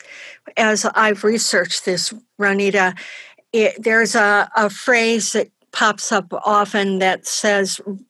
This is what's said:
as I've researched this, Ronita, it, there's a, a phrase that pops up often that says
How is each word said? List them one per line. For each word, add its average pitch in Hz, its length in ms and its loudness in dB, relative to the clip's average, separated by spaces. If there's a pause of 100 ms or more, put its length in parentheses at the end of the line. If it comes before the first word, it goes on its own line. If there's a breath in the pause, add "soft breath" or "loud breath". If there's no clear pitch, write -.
(580 loud breath)
as 214 280 2
I've 214 380 0
researched 214 600 0
this, 180 280 -2 (260)
Ronita, 196 580 2 (540 loud breath)
it, 220 300 0
there's 226 340 2
a, 202 400 4
a 214 140 2
phrase 226 640 0
that - 180 -2 (220)
pops - 400 -2
up 202 200 -2 (140)
often 202 540 0
that 185 260 0
says 202 560 -2 (280)